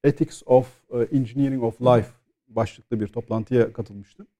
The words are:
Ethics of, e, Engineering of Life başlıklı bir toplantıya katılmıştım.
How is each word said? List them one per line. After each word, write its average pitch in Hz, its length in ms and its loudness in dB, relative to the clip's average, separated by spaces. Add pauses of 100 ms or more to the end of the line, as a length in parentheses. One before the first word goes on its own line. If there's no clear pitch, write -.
Ethics - 420 -2
of, 127 200 4 (260)
e, 123 60 -4
Engineering 131 640 -2
of 113 200 -4
Life 123 260 4 (400)
başlıklı 110 520 -6
bir 107 60 -4
toplantıya 113 680 -2
katılmıştım. 104 540 -14 (120)